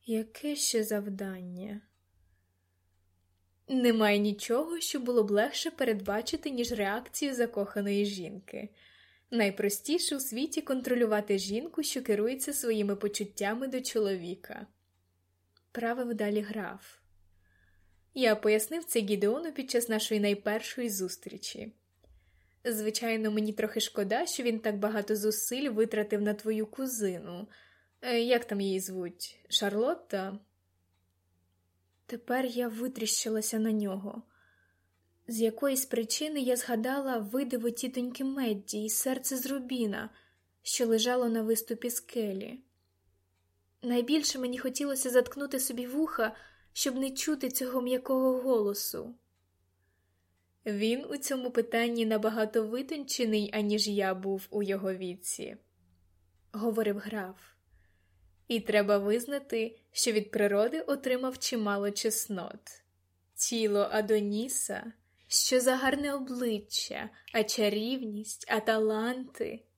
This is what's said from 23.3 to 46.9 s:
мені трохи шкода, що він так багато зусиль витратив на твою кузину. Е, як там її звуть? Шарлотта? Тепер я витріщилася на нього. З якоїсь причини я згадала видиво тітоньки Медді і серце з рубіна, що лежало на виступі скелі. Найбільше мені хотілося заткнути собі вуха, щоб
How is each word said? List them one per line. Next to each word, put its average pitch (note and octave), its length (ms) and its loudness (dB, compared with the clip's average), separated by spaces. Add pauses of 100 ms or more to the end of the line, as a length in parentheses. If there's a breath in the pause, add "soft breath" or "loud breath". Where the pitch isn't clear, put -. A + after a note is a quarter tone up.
мені G#3+ 220 0
трохи G#3+ 260 -2
шкода, G#3+ 460 0
що C#4+ 180 -4
він A3+ 160 2
так G#3+ 180 0
багато G#3 380 0
зусиль G#3+ 540 0
витратив G#3+ 520 2
на G#3 120 2
твою G#3+ 340 -2
кузину. G3+ 800 -4 (540 loud breath)
Е, A#3+ 180 0
як A#3+ 260 4
там G3+ 160 -2
її F#3+ 180 2
звуть? F#3 600 -8 (100)
Шарлотта? G3+ 880 0 (1700)
Тепер B3 400 -2
я A#3+ 220 -2
витріщилася A3 920 -2
на A3 120 2
нього. G3+ 500 -2 (1040 soft breath)
З A3+ 140 -2
якоїсь B3+ 440 2
причини C#4+ 540 -2
я B3 160 2
згадала B3 600 0
видиво A#3+ 520 -2
тітоньки B3 540 -4
Медді A3 600 -2
і A3 60 -4
серце C4 480 -2
з B3 80 -4
рубіна, B3 640 -2 (520 soft breath)
що - 260 0
лежало A#3+ 420 4
на A3+ 120 2
виступі A3+ 480 0
скелі. G#3+ 680 -4 (1200)
Найбільше B3+ 580 2
мені B3+ 180 -2
хотілося C4 520 -2
заткнути C4 500 4
собі B3 280 -4
вуха, C4 480 0 (380 loud breath)
щоб - 220 0